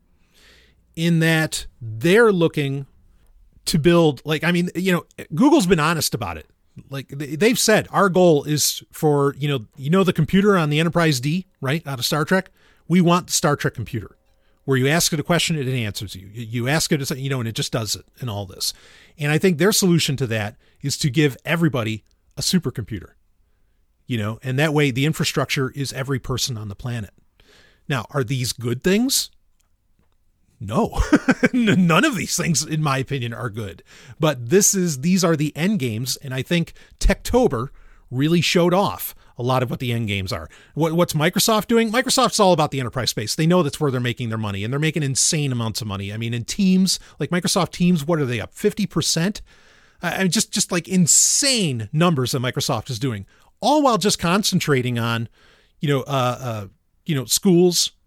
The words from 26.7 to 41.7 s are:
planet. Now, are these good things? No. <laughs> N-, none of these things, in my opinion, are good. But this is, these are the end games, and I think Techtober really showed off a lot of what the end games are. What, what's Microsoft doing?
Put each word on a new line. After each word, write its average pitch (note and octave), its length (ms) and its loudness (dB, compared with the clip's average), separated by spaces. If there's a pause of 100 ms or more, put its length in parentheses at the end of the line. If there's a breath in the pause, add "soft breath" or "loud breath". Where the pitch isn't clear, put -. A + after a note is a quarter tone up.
planet. A#2+ 380 -10 (760 soft breath)
Now, C3+ 220 -2
are C#3+ 120 -2
these A#2+ 300 -4
good A#2+ 320 -6
things? A3 460 0 (1300)
No. A#2 440 -2 (240)
<laughs> - 260 0
N-, G#3 340 2
none E3 200 4
of C#4 100 0
these - 180 -6
things, D3+ 300 -2
in D3+ 180 -4
my C#3 160 0
opinion, B2+ 360 -6
are A2+ 160 -8
good. G2+ 320 -12 (360 loud breath)
But C3+ 300 -2
this F#3+ 260 4
is, E3+ 280 -2
these F3 200 2
are E3 140 4
the D3 180 -2
end F3+ 260 0
games, B2 360 -4
and C3+ 160 -10
I C3 80 -4
think E3+ 320 -2 (260 soft breath)
Techtober F3 720 2 (420 soft breath)
really D3+ 300 2
showed F3 320 2
off F3 420 -2 (220 soft breath)
a - 60 -8
lot B2+ 200 2
of A#2+ 60 -2
what - 120 -8
the A#2+ 120 -2
end A#2 160 -2
games G2 240 -2
are. E2 160 -8 (240 loud breath)
What, D#3+ 220 0
what's E3+ 180 2
Microsoft F#3 540 0
doing? A3+ 260 2